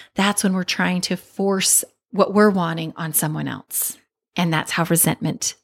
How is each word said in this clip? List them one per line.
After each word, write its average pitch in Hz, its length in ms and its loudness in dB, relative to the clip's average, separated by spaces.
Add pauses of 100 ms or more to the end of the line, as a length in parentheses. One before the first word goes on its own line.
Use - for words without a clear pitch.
(140)
That's 202 280 0
when 190 120 2
we're 185 100 -2
trying 180 380 -2
to 180 140 -2
force - 680 0 (260)
what 196 220 2
we're 208 180 8
wanting 165 460 -2
on 160 160 -6
someone 151 360 -2
else. - 500 -8 (360)
And 175 180 0
that's 156 200 -2
how 170 120 0
resentment - 800 0